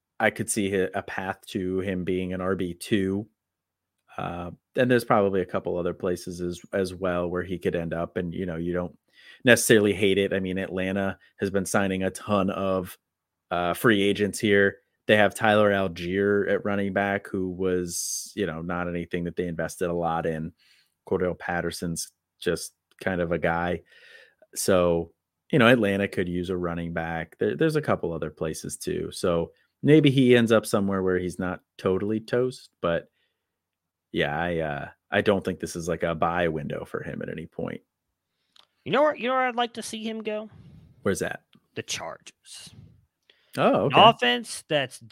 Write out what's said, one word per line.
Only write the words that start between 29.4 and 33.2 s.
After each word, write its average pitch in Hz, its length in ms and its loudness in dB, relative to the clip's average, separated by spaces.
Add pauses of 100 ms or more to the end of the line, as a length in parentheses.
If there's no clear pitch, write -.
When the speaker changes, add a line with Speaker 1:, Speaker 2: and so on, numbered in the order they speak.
Speaker 1:
maybe 147 280 6
he 127 240 6
ends 117 180 6
up 110 140 6
somewhere 98 360 0
where 92 160 2
he's 90 200 -4
not 90 220 -4 (180)
totally 101 420 0
toast, 127 500 -2 (100)
but 85 300 -2 (1040)